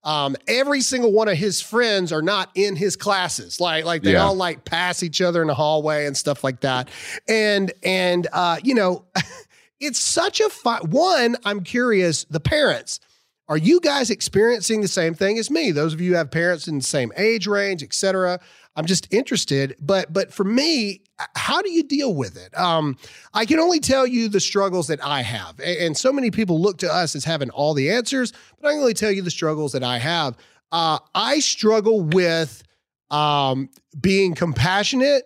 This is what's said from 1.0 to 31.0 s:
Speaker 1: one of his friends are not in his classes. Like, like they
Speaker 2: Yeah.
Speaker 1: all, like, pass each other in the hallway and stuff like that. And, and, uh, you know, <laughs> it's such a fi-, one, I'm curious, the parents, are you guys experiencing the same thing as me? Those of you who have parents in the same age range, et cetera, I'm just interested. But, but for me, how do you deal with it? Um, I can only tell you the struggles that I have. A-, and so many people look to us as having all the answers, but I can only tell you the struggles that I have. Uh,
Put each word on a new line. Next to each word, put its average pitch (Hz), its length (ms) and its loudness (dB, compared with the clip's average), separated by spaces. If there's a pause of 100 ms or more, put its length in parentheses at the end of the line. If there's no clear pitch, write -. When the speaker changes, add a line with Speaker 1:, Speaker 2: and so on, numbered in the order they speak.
Speaker 1:
one 214 140 4
of 196 100 2
his 185 240 -2
friends 208 520 0
are 156 100 -2
not 196 320 0
in 196 220 0
his 185 180 -2
classes. 185 680 -4
Like, 160 240 0
like 165 200 -2
they - 80 4
Speaker 2:
Yeah. - 120 4
Speaker 1:
all, 196 120 2
like, 175 280 -4
pass 175 380 -2
each 165 180 -4
other 175 220 2
in 156 60 0
the 147 60 0
hallway 151 520 0
and 143 100 -4
stuff - 280 -2
like 131 160 -2
that. 127 280 0 (400)
And, 208 440 2 (100)
and, 180 500 0
uh, 170 300 0
you 262 120 2
know, 185 300 0 (380)
<laughs> - 380 -20
it's 277 180 -6
such - 420 0
a 427 80 2
fi-, 233 340 -2
one, 247 600 2
I'm 202 200 -4
curious, 202 600 0
the - 160 -6
parents, 196 600 0 (480)
are 151 80 0
you 226 240 6
guys 285 300 0
experiencing 214 720 2
the 202 80 0
same 165 260 0
thing 196 240 0
as 220 120 -6
me? 294 220 0
Those 151 200 0
of 160 80 -8
you 180 120 0
who 175 40 4
have 156 140 -2
parents 170 380 -2
in 151 100 -4
the 127 60 -4
same 127 320 -2
age 214 320 0
range, 196 340 -2
et 113 120 -10
cetera, 185 440 0 (380)
I'm 160 100 -4
just 180 260 0
interested. 139 680 -2
But, 170 320 0
but 185 220 -2
for 202 100 -2
me, 226 560 0 (340)
how - 280 -2
do 403 80 -4
you 330 120 2
deal 277 300 -2
with 123 240 -4
it? - 220 -20
Um, 160 400 0 (340)
I 220 140 0
can 320 120 4
only 339 220 4
tell 262 260 2
you 233 220 0
the 202 120 0
struggles 185 480 -2
that 151 140 -4
I 139 200 -2
have. 104 380 -8
A-, 175 260 -2
and 156 100 -2
so 262 160 2
many 269 200 0
people 185 280 2
look 190 180 2
to 165 140 -2
us 170 240 0
as 131 80 -6
having 147 260 -2
all 147 220 0
the 139 180 0
answers, 247 420 -2 (280)
but 294 80 0
I 294 40 2
can 302 80 -2
only 254 140 4
tell 214 180 -2
you 196 100 -2
the 175 80 -4
struggles 156 420 -4
that 127 120 -4
I 123 140 -2
have. 147 380 -2 (360)
Uh, 165 260 0 (160)